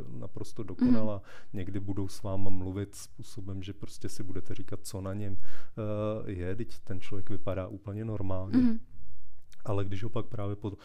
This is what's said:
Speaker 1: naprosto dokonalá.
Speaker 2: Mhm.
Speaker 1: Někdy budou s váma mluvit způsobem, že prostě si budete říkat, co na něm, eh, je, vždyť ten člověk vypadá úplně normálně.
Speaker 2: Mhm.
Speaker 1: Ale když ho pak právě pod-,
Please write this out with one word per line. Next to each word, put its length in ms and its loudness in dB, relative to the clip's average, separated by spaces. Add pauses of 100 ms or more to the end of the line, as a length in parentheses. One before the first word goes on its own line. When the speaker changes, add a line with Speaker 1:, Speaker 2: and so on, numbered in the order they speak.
Speaker 1:
naprosto 540 -4
dokonalá. 520 4
Speaker 2:
Mhm. 80 -10 (300)
Speaker 1:
Někdy 260 -4
budou 280 -4
s 160 -6
váma 260 6
mluvit 460 4
způsobem, 680 -10
že 100 -12
prostě 360 -6
si 140 0
budete 320 2
říkat, 280 0
co 180 -10
na 120 -8
něm, 240 2
eh, 920 4
je, 220 -6
vždyť 260 -4
ten 200 0
člověk 300 4
vypadá 380 2
úplně 380 -12
normálně. 520 -2
Speaker 2:
Mhm. 220 2 (840)
Speaker 1:
Ale 200 0
když 180 -2
ho 60 0
pak 160 -2
právě 300 -6
pod-, 300 -12